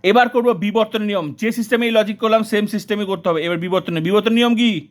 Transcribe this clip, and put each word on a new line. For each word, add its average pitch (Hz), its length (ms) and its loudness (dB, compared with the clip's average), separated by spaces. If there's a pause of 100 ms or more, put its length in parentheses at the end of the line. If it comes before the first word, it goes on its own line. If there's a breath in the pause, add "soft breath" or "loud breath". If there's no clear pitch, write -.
এবার 233 260 4
করব 240 240 2
বিবর্তনের 214 540 -2
নিয়ম। 175 280 -4
যে 226 180 -2
সিস্টেমে 233 340 -2
এই 233 60 0
লজিক 214 260 0
করলাম, 220 240 2
সেম 208 240 -2
সিস্টেমে 208 380 -4
করতে 185 240 -4
হবে। 160 140 0
এবার 170 160 -2
বিবর্তনের, 170 440 -2
বিবর্তনের 202 320 2
নিয়ম 240 220 2
কি? 220 340 0